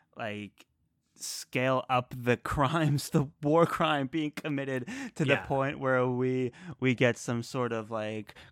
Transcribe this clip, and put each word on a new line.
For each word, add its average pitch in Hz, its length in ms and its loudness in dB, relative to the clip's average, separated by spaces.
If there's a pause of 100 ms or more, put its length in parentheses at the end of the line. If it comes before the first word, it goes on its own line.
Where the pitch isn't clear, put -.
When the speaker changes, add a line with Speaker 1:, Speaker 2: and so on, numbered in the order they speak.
(160)
Speaker 1:
like, 104 500 -10 (500)
scale - 760 -2
up 127 280 0
the 123 200 2
<laughs> - 140 -10
crimes, 147 580 2
the 147 180 2 (140)
war 156 240 6
crime 151 420 0
being 151 240 -2
committed 135 560 -4 (280)
to 160 100 2
the 135 80 4
Speaker 2:
Yeah. - 120 0
Speaker 1:
point 135 340 -2
where 131 280 2
we, 127 460 0 (260)
we 127 160 2
get 120 220 4
some 117 260 -4
sort 120 300 -4
of, 110 180 -6
like, 107 440 -6 (160)